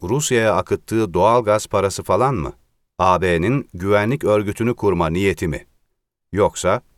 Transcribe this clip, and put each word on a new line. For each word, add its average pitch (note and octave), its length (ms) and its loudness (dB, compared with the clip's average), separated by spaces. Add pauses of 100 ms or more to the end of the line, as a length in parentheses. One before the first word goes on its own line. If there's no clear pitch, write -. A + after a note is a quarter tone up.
Rusya'ya A2+ 520 0
akıttığı G2 600 -2
doğal A2+ 300 4
gaz G#2 220 0
parası G2 360 -2
falan A#2 320 0
mı? D2 180 -6 (460)
A F2+ 240 2
B'nin F#2 520 0
güvenlik G#2 500 0
örgütünü G#2+ 500 0
kurma F2 360 0
niyeti F#2 380 -2
mi? C#2 180 -8 (680)
Yoksa F#2+ 480 0 (180)